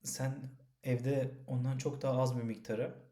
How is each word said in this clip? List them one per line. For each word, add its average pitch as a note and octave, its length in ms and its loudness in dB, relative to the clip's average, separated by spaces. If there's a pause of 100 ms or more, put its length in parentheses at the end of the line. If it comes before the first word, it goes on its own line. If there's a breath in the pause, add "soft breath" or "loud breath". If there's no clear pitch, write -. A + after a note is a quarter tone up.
Sen C3+ 460 -2 (340)
evde C3 480 2 (160)
ondan C3 300 0
çok C#3+ 240 -2
daha C3 200 4
az B2+ 160 4
bir A#2 60 0
miktara, A2+ 520 -2 (160)